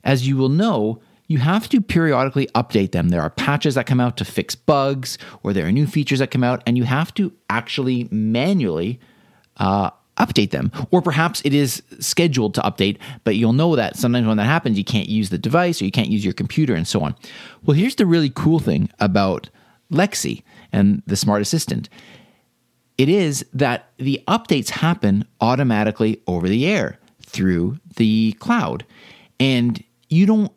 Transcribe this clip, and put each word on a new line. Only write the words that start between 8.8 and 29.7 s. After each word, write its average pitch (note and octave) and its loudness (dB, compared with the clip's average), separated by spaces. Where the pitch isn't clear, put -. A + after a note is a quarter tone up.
uh, G2 2
update - 2
them. - -2
Or F3 4
perhaps D#3 -2
it C#3+ 0
is C#3+ 0
scheduled B2+ 0
to - -2
update, G2 0
but G#2+ 2
you'll A2+ 2
know D#3 2
that G#2+ -2
sometimes A#2+ 0
when A2 2
that G#2 0
happens, B2+ 0
you G2 -2
can't - -2
use G#2+ -2
the F2 -2
device E3+ 0
or G2 -2
you F#2+ -2
can't - 0
use G2+ 0
your F#2 -2
computer A#2+ -2
and E2 -2
so F#2 -2
on. D2 -4
Well, C#3+ 4
here's A3 2
the G#3 2
really E3 4
cool D#3+ 2
thing - 0
about G2 0
Lexi E3 -2
and G2+ 2
the G2 -2
smart G#2 0
assistant. - -4
It C3+ 2
is D#3+ 0
that C3 -2
the C3+ -4
updates F#3 -2
happen G#2+ 0
automatically A2 0
over F2+ -2
the A#2 0
air F#3 -2
through F#2 -2
the A2 2
cloud. - -2
And B2 0